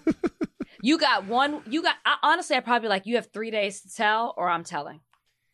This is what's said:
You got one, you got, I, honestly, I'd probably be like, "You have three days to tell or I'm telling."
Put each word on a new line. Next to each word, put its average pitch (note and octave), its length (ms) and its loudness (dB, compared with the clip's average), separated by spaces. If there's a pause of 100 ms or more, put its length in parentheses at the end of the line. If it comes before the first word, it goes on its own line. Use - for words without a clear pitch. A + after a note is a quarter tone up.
(840)
You D4+ 140 4
got A#3 280 2
one, C4+ 420 0
you D4 120 -2
got, E4+ 140 0 (100)
I, C#4+ 180 2
honestly, D4+ 340 2
I'd B3 80 -4
probably A#3 220 0
be - 20 0
like, G3 160 0
"You A#3 100 -2
have A3 160 -2
three A3 200 -8
days G3+ 320 -2
to - 120 -20
tell A3 400 2
or F3 140 0
I'm E3+ 160 -2
telling." D#3 340 -8 (540)